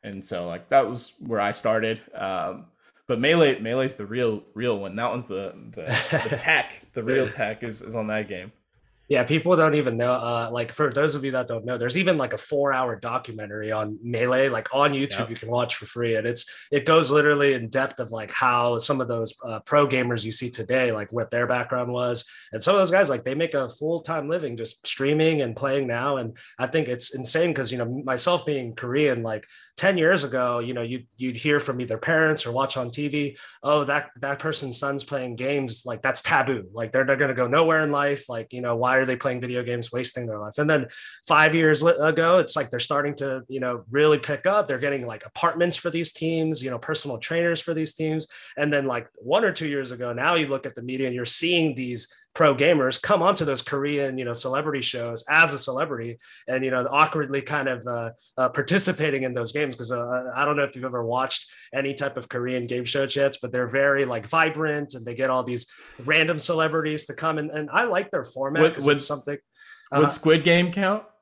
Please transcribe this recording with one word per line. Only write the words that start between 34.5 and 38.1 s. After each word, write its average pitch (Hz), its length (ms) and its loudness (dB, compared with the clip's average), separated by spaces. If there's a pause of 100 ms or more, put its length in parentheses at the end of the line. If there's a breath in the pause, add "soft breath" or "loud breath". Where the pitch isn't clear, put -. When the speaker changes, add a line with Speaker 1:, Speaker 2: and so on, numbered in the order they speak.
Speaker 2:
son's 139 260 -4
playing 127 320 -6
games, 131 500 -4
like, 117 160 -8
that's - 180 0
taboo. 123 540 0
Like, 113 180 -6
they're, 131 120 4
they're 135 120 2
gonna 135 160 0
go 127 140 0
nowhere 156 360 4
in 147 80 0
life. 143 380 -2